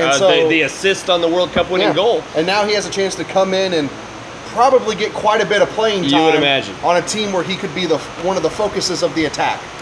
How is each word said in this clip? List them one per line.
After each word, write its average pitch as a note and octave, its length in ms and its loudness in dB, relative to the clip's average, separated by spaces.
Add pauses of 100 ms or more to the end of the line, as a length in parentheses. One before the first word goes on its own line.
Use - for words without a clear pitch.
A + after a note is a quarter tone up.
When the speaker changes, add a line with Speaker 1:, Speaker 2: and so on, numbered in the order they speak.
Speaker 1:
uh, - 100 4
Speaker 2:
so E3+ 240 4
Speaker 1:
the, D#3 60 2
the D#3+ 140 4
assist F#3 460 -2
on F3 120 2
the E3 80 2
World F3 240 0
Cup F3 180 0
winning F#3 160 2
Speaker 2:
Yeah. E3+ 60 0
Speaker 1:
goal. F#3 280 2 (140)
Speaker 2:
And D#3 100 2
now G3+ 200 0
he G#3+ 80 0
has G3 120 -2
a E3 60 -8
chance F#3+ 240 -2
to E3 80 -6
come F#3+ 300 0
in F#3+ 200 0
and D3 160 0 (580)
probably A3+ 500 2
get G#3 160 -4
quite G#3+ 280 0
a G3 40 0
bit G3 160 2
of E3+ 80 4
playing G#3 340 0
Speaker 1:
You C#3 140 2
would D#3+ 160 6
Speaker 2:
time - 80 4
Speaker 1:
imagine. C3+ 420 0
Speaker 2:
on F3 140 2
a E3+ 60 2
team G#3 280 -4
where F3+ 120 0
he F3+ 120 -4
could F3 180 -8
be F3+ 120 -4
the, D#3 120 0 (300)
one F#3+ 80 0
of E3+ 80 0
the D#3+ 60 0
focuses G3 540 -2
of D3 120 -2
the D#3+ 100 0
attack. D3 360 -2 (200)